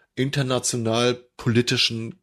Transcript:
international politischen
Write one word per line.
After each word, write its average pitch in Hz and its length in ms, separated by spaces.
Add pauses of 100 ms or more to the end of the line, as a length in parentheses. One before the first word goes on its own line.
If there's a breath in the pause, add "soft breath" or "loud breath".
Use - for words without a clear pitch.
(140 soft breath)
international 123 1000 (220)
politischen 117 880